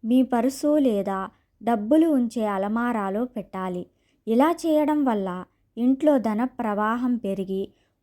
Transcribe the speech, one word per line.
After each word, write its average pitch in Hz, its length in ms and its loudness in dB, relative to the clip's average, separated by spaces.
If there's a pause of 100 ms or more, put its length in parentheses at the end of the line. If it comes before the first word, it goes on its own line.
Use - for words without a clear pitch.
మీ 254 160 4
పర్సు 262 560 0
లేదా 196 520 0 (340)
డబ్బులు 233 440 2
ఉంచే 247 380 0
అలమారాలో 208 800 -2
పెట్టాలి. 185 600 -8 (420)
ఇలా 254 240 4
చేయడం 302 540 0
వల్ల 190 400 -2 (320)
ఇంట్లో 262 400 2
ధన 220 260 -2
ప్రవాహం 233 720 -2
పెరిగి 196 580 -6 (300)